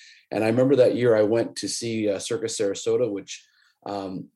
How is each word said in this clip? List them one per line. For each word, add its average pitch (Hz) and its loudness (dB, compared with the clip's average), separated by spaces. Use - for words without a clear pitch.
And 104 -2
I 110 2
remember 127 4
that 120 6
year 120 4
I 107 4
went 110 0
to 101 -8
see, 110 -4
uh, 95 -2
Circus 110 -6
Sarasota, 113 -2
which, - -12
um, 95 -10